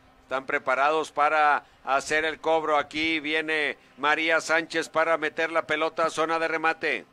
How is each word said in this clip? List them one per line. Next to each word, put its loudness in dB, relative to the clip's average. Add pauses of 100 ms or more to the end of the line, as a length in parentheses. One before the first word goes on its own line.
(240)
Están -4
preparados 0
para 2 (180)
hacer 0
el -4
cobro. 2
Aquí -2
viene -2 (180)
María 2
Sánchez -2
para 2
meter -4
la -2
pelota -2
a 0
zona -2
de -2
remate. -2